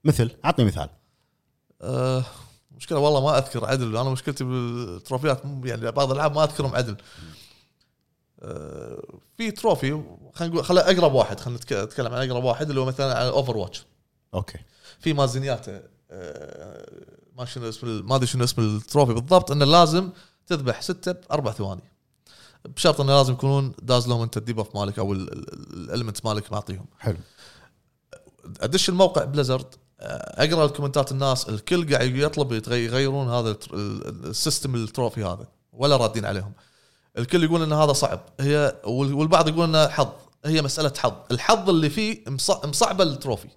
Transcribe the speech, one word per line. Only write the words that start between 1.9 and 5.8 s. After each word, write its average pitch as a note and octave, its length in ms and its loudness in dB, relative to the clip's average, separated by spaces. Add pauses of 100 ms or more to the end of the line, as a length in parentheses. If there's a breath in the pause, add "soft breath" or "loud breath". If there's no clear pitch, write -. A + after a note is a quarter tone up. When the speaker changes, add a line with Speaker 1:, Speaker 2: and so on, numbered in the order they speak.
Speaker 2:
مشكلة - 220 -4
والله D3 220 4
ما C#3 180 4
أذكر B2 260 -2
عدل. A#2 320 -2
أنا C3 140 0
مشكلتي C3 340 -4
بالتروفيات، B2+ 1000 -4
م-، C3+ 200 -10
يعني A2+ 240 -4